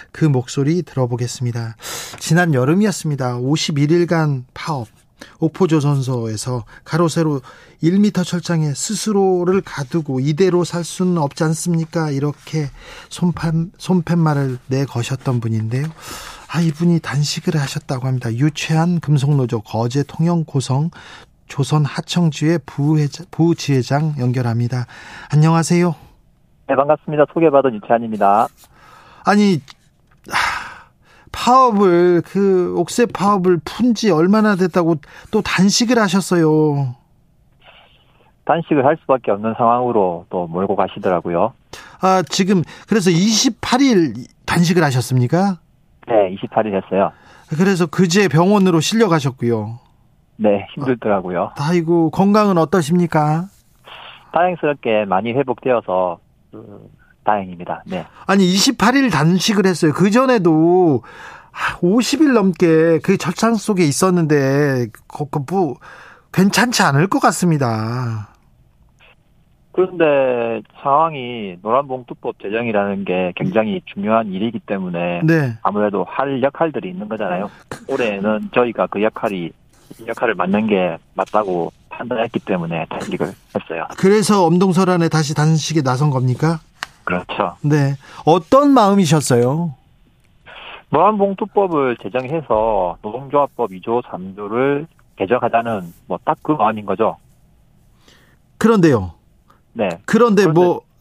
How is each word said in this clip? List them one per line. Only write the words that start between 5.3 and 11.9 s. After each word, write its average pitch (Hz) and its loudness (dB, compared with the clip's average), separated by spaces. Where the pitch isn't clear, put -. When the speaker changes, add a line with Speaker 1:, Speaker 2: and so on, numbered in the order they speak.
Speaker 1:
옥포조선소에서 135 -2
가로 165 0
세로 151 -2
일 175 2
미터 202 2
철장에 165 -2
스스로를 190 0
가두고 143 -4
"이대로 175 2
살 175 -6
수는 180 -2
없지 143 -2
않습니까?" 160 -2